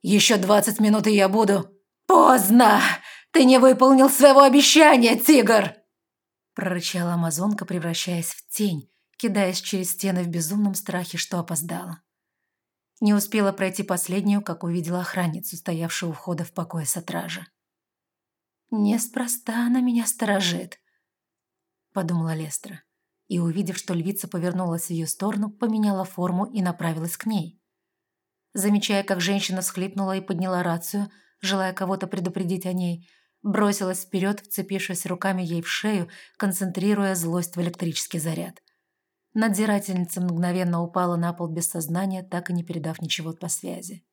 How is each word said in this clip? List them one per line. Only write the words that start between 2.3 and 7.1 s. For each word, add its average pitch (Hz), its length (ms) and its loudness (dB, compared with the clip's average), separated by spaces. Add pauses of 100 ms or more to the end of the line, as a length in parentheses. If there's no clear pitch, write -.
Ты 285 140 6
не 262 120 8
выполнил 262 520 8
своего 277 340 8
обещания, 269 760 8
тигр!" 226 560 4 (800)
прорычала 175 640 -4